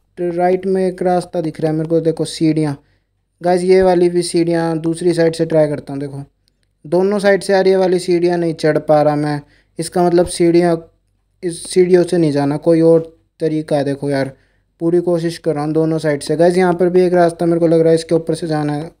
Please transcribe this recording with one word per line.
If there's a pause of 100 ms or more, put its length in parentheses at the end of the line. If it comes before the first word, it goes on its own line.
(180)
राइट
में
एक
रास्ता
दिख
रहा
है
मेरे
को,
देखो
सीढ़ियाँ। (640)
गाइस,
ये
वाली
भी
सीढ़ियाँ
दूसरी
साइड
से
ट्राई
करता
हूँ।
देखो, (600)
दोनों
साइड
से
यार
ये
वाली
सीढ़ियाँ
नहीं
चढ़
पा
रहा
मैं। (380)
इसका
मतलब
सीढ़ियाँ, (680)
इस
सीढ़ियों
से
नहीं
जाना,
कोई
और (400)
तरीका
है।
देखो
यार, (480)
पूरी
कोशिश
कर
रहा
हूँ
दोनों
साइड
से।
गाइस,
यहाँ
पर
भी
एक
रास्ता
मेरे
को
लग
रहा
है,
इसके
ऊपर
से
जाना
है। (100)